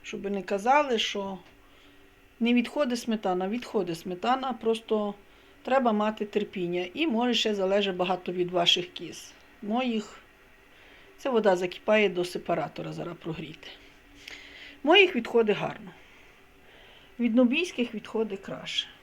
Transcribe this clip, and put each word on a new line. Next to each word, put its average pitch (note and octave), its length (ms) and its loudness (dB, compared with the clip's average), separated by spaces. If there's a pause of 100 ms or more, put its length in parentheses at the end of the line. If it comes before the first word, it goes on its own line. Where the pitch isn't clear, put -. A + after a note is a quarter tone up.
Щоб G3 280 -6
не G3 100 -2
казали, A#3 580 2
що G3 380 -4 (1000)
не A#3+ 140 4
відходить A#3+ 460 2
сметана, F#3+ 500 -2
відходить G3 500 -4
сметана, A#3+ 540 -2
просто A3 600 -2 (500)
треба B3 280 2
мати G#3+ 340 0
терпіння. F3+ 680 -2
І D#4+ 140 0
може A#3+ 260 2
ще G#3+ 220 0
залежить G3 400 2
багато F3+ 360 -2
від F3 200 -2
ваших F3 420 2
кіз. - 400 -14 (280)
Моїх, A3 580 -2 (960)
ця C#4 120 -4
вода G#3+ 260 4
закипає G3 540 2
до F3+ 160 0
сепаратора, D#3+ 680 -6
зараз E3 240 -8
прогріти. D#3+ 500 -10 (1160)
Моїх F4+ 320 8
відходить A3+ 420 2
гарно. F3+ 340 -8 (1300)
Від A#3 160 2
нобійських B3+ 580 2
відходить G#3 460 -6
краще. - 480 -8 (160)